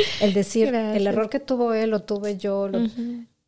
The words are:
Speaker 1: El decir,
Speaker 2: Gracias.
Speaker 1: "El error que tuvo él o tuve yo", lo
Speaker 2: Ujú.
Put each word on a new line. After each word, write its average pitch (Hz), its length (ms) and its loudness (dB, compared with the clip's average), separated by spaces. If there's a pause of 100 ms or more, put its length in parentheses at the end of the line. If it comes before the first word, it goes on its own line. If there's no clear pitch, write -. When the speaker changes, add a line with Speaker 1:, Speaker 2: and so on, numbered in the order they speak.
(200)
Speaker 1:
El 202 140 4
decir, 202 340 2
Speaker 2:
Gracias. 220 300 0
Speaker 1:
"El 196 100 2
error 214 220 0
que 269 100 -2
tuvo 240 340 0
él 220 200 2
o 208 80 0
tuve 208 360 -4
yo", 196 300 -2
lo 208 120 -2
Speaker 2:
Ujú. 233 460 -4 (220)